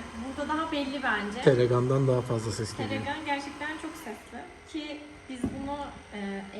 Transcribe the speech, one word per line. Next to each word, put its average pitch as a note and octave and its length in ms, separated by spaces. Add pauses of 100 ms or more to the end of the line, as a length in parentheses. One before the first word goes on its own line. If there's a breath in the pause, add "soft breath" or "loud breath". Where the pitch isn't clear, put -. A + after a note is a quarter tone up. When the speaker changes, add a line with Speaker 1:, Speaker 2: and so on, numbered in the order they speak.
(260)
Speaker 1:
burada C4+ 220
daha D4+ 240
belli C#4 300
bence. G#3+ 400
Speaker 2:
Teragon'dan B2+ 680
daha B2 120
fazla A#2 320
ses G#2+ 240
geliyor. A#2 280
Speaker 1:
Teragon D4+ 220
gerçekten C#4+ 560
çok D#4 140
sesli. - 440 (320)
Ki D4 280 (280)
biz B3+ 140
bunu, C#4 340 (380)
e, G3 280 (180)